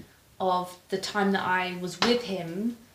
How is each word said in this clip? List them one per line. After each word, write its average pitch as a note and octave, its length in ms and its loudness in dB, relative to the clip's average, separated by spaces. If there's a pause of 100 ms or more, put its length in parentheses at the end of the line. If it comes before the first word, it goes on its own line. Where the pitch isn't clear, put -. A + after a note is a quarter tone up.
(400)
of F3+ 360 0 (120)
the F#3+ 100 -2
time G3 340 2
that F#3+ 140 2
I F3+ 340 0
was F3+ 200 -6
with A#3 220 4
him, F#3 540 -4 (180)